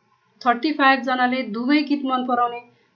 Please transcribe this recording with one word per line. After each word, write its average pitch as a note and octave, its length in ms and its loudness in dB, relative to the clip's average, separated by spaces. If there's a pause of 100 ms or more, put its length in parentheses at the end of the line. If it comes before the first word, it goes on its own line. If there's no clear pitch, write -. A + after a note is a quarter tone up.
(460)
थर्टी A#3+ 260 0
फाइभ C4+ 280 4
जनाले B3+ 420 0
दुवै B3 400 0
गीत C#4+ 220 -2
मन B3+ 220 -2
पराउने, A#3+ 360 0 (340)